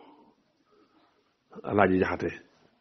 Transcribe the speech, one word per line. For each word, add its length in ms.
Alaaji 360
Jaxate 300